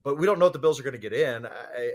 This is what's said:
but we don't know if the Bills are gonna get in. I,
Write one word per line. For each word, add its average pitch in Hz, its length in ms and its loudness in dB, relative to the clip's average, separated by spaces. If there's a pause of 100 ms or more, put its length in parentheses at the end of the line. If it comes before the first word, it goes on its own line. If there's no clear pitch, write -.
but 139 140 -2
we 160 80 0
don't 196 140 4
know 175 80 8
if 175 80 4
the 156 40 -8
Bills 151 220 2
are - 20 -10
gonna 127 140 -6
get 107 160 -10
in. 120 320 0
I, 120 500 -6